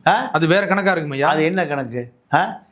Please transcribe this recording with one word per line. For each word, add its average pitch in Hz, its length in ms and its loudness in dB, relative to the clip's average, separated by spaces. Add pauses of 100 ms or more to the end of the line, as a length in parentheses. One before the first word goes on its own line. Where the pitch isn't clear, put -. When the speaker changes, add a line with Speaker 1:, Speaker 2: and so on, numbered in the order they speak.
Speaker 1:
ஆ? 233 240 0
Speaker 2:
அது 160 160 2
வேற 190 200 2
கணக்கா 190 260 2
இருக்குமையா? 147 280 -4
Speaker 1:
அது 156 220 2
என்ன 180 220 0
கணக்கு? 123 480 -6 (200)
ஆ? 190 280 0 (100)